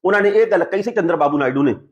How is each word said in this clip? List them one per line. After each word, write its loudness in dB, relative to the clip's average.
ਉਹਨਾਂ 2
ਨੇ 2
ਇਹ 4
ਗੱਲ 0
ਕਹੀ -4
ਸੀ -4
ਚੰਦਰ -2
ਬਾਬੂ 0
ਨਾਇਡੂ 0
ਨੇ। 0